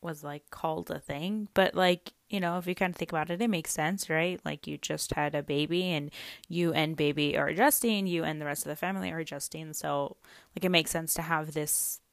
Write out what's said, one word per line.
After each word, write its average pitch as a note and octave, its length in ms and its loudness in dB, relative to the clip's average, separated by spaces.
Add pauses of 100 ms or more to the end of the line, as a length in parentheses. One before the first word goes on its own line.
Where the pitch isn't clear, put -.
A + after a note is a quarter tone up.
was, D#3 200 -8
like, D3 280 -10
called E3 400 -4
a D#3 80 -4
thing. F#3+ 560 -4
But, F#3+ 200 6
like, F3+ 380 4 (160)
you G3+ 120 -2
know, F3 180 0
if F3 80 -6
you F3+ 80 0
kinda F3+ 220 0
think E3 140 -4
about D#3 200 0
it, F3 100 -2
it A#3 80 2
makes E3+ 240 0
sense, E3 380 0
right? E3+ 340 2
Like, D3+ 220 -6
you D3 100 -6
just - 380 -4
had D3 200 0
a D3 80 0
baby D3+ 420 0
and D#3 260 -2 (360)
you E3+ 280 2
and D#3 200 2
baby D3 440 2
are C#3+ 100 2
adjusting, G#3+ 580 4
you E3+ 160 0
and D#3 160 -2
the D3+ 60 -6
rest C#3+ 220 -4
of D3 40 -6
the D3+ 60 -4
family F#3+ 360 -2
are D#3+ 60 -4
adjusting. D#3 540 -8
So, C#3+ 460 -2 (360)
like, F3 120 -6
it - 20 4
makes E3+ 220 4
sense E3 240 -2
to E3+ 80 -4
have D#3 320 0
this - 460 -2 (120)